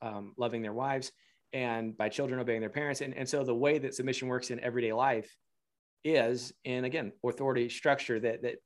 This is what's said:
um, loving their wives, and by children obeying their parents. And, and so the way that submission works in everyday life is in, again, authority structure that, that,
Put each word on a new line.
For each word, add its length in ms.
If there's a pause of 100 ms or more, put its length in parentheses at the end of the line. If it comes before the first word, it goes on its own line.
um, 380
loving 240
their 100
wives, 400 (400)
and 440
by 120
children 320
obeying 200
their 100
parents. 300
And, 140
and 140
so 160
the 100
way 240
that 160
submission 340
works 220
in 100
everyday 320
life 440 (680)
is 500 (100)
in, 200
again, 280 (120)
authority 440
structure 520
that, 220
that, 120 (120)